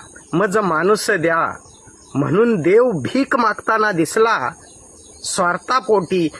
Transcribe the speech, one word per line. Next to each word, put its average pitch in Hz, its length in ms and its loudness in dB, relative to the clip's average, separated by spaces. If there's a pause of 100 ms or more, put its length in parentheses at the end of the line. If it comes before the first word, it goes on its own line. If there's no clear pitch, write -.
(320)
मज 190 260 0
माणूस 190 520 0
द्या, 165 480 0 (560)
म्हणून 175 460 2
देव 196 240 4
भीक 247 520 -2
मागताना 220 560 0
दिसला. 165 580 0 (720)
स्वार्थापोटी 185 1040 0 (120)